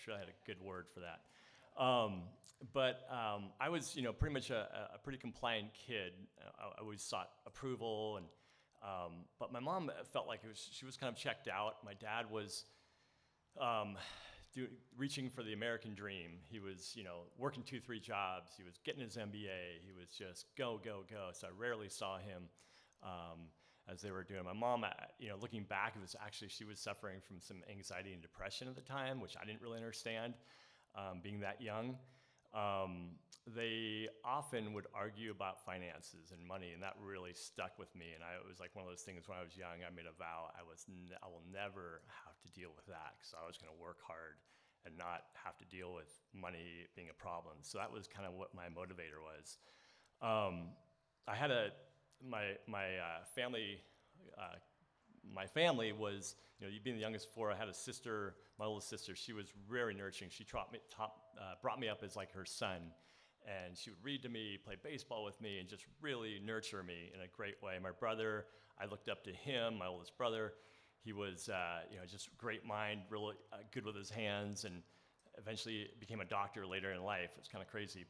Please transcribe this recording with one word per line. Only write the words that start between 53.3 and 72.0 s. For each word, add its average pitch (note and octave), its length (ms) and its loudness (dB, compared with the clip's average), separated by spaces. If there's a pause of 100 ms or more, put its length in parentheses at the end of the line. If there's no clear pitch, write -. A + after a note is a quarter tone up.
family, A2 480 2 (560)
uh, F2 220 -6 (640)
my G2 240 -2
family B2+ 460 8
was, G2+ 420 2 (240)
you G2+ 80 -4
know, G2+ 60 -2 (100)
being A#2+ 140 2
the G#2+ 40 2
youngest G#2+ 260 0
of - 60 -16
four, A2+ 160 4
I G2+ 60 6
had G#2 140 0
a F#2 40 -4
sister, G#2 640 0 (240)
my G#2+ 60 2
oldest G#2+ 240 2
sister, G#2 260 -4
she - 180 -4
was G#2 180 -4 (160)
very A#2 280 4
nurturing. G2 340 -2
She - 140 -8
taught G#2 280 0
me, A#2 80 -4 (120)
taught, - 240 0 (240)
uh, F#2+ 240 -4
brought B2 160 4
me A#2 100 4
up G#2 140 2
as, G2 120 -4
like, F#2+ 180 -2
her F#2+ 120 -4
son. F2 480 0 (520)
And F2+ 320 -4
she - 120 -6
would F#2 140 -14
read C3+ 200 2
to B2 60 -2
me, A2 340 0
play G2+ 180 -4
baseball B2 420 -2
with G2+ 180 -4
me, G2+ 180 0
and F#2 80 -4
just G2 180 -8 (140)
really A#2 440 2
nurture A2 400 0
me F2 300 -4
in F#2+ 80 -6
a F2+ 60 -4
great G2+ 360 -2
way. F#2 180 2
My F#2 100 2
brother, A2 540 4 (340)
I G2 60 0
looked G#2 240 -2
up G2+ 140 2
to G2 80 -4
him, A2+ 460 2
my F#2 100 2
oldest F2+ 300 -4
brother. A2+ 360 6 (500)
He A2 100 -2
was, G2 360 0
uh, F2 300 4 (120)
you G2+ 60 -8
know, F#2 80 -6